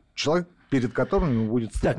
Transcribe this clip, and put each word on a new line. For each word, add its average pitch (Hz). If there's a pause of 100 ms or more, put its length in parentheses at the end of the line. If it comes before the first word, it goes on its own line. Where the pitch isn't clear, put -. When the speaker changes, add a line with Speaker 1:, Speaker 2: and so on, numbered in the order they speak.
(140)
Speaker 1:
человек, 175 (220)
перед 123
которым 165
ему 113
будет 113
стыдно, -
Speaker 2:
Так, 127